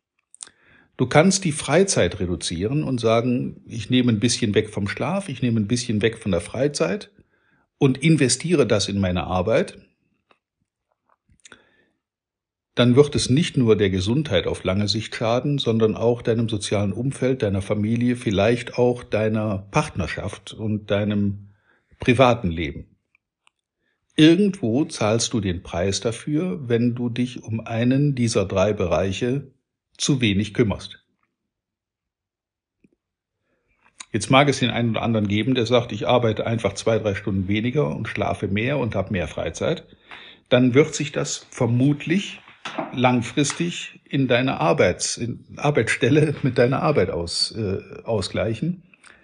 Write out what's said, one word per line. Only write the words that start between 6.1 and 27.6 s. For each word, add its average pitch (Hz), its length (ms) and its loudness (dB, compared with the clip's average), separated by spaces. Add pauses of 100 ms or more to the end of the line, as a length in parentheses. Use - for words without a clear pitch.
von 101 140 -4
der 85 80 2
Freizeit 151 720 -2 (640)
und 131 200 4
investiere 151 680 2
das 104 220 0
in 101 120 -2
meine 90 260 0
Arbeit.“ 107 520 0 (3000)
Dann 120 200 4
wird 147 200 6
es - 140 -2
nicht 147 280 2
nur 110 200 4
der 98 120 2
Gesundheit 95 580 0
auf - 160 -6
lange 101 240 0
Sicht 107 280 -4
schaden, 123 420 0
sondern 113 380 2
auch 120 260 0
deinem 117 260 0
sozialen 101 460 -2
Umfeld, 131 480 -2
deiner 98 200 0
Familie, 117 540 0
vielleicht 113 640 0
auch 123 260 0
deiner 107 680 -2
Partnerschaft - 840 -6
und 104 380 -4
deinem 101 580 -2 (500)
privaten 120 520 2
Leben. 80 460 -8 (1200)
Irgendwo 160 680 4
zahlst 113 480 -2
du 117 80 0
den 90 200 -4
Preis 98 380 -2
dafür, 151 720 -4
wenn 120 260 2
du 120 140 -4
dich 123 340 -4
um 113 160 -6
einen 127 560 0